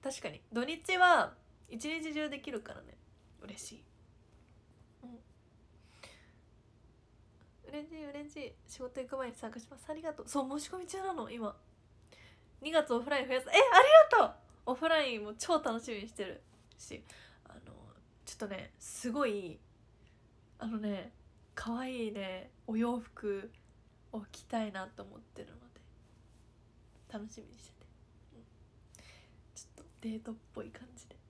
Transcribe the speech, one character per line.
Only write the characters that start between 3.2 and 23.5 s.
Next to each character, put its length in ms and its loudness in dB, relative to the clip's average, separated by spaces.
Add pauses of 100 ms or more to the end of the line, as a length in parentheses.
嬉 240 -16
し 100 -14
い。 80 -20 (1200)
う 40 -18
ん。 120 -16 (2500)
嬉 180 -10
し 80 -16
い、 140 -12
嬉 200 -12
し 60 -20 (120)
い。 60 -16 (140)
仕 120 -18
事 200 -10
行 80 -8
く 100 -8
前 120 -6
に 60 -16
参 160 -12
加 80 -12
し 100 -20
ま 80 -20
す。 120 -20
あ 40 -6
り 80 -10
が 100 -6
と 120 -12
う。 40 -16
そ 160 -2
う、 160 -6
申 60 -10
し 40 -14
込 100 -8
み 80 -10
中 160 -8
な 100 -2
の、 160 -6
今。 260 -8 (1040)
二 100 -8
月 220 2
オ 80 0
フ 80 -8
ラ 100 2
イ 60 -2
ン 20 -12
増 60 -2
や 80 0
す。 80 -10
え、 20 -6
あ 40 4
り 640 12
が 100 8
と 60 -6
う！ 20 -18 (320)
オ 80 0
フ 120 -2
ラ 180 4
イ 120 -4
ン 80 -6
も 100 -10
超 260 0
楽 200 -4
し 100 -10
み 80 -6
に 80 -12
し 60 -18
て 100 -8
る 180 -12 (360)
し。 260 -16 (420)
あ 80 -20 (120)
の、 80 -20 (520)
ち 80 -14
ょ 20 -16
っ 20 -20
と 100 -10
ね、 320 -10
す 320 -6
ご 160 0
い、 320 -6 (1000)
あ 80 -10
の 100 -6
ね、 340 -6 (440)
可 220 -6
愛 300 -4
い 60 -4
ね、 380 -10 (160)
お 100 -2
洋 220 0
服 520 -8 (640)